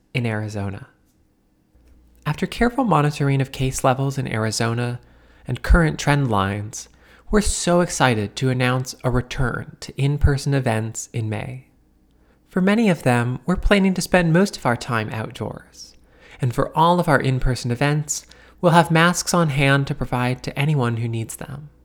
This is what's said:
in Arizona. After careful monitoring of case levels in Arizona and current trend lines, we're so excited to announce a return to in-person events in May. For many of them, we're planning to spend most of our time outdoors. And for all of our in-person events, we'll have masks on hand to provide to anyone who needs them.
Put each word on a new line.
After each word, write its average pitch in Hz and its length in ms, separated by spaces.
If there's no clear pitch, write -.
in 120 140
Arizona. 104 640
After 151 200
careful 247 380
monitoring 147 560
of 131 120
case 131 300
levels 135 360
in 131 120
Arizona 117 680
and 123 160
current - 360
trend 143 320
lines, 101 600
we're 214 100
so 175 400
excited 123 560
to 131 140
announce 127 520
a 131 80
return - 720
to - 180
in-person 143 540
events 113 640
in 110 160
May. 127 380
For 185 120
many 202 300
of 165 140
them, 123 420
we're 185 100
planning 190 380
to 175 80
spend 175 300
most 190 240
of - 100
our 120 100
time 110 340
outdoors. - 840
And 123 140
for - 220
all 175 240
of 165 80
our 135 120
in-person 127 500
events, 147 560
we'll 175 120
have 170 180
masks 170 420
on 170 160
hand 139 380
to 147 80
provide 123 480
to - 160
anyone 131 400
who 117 100
needs 113 280
them. 143 340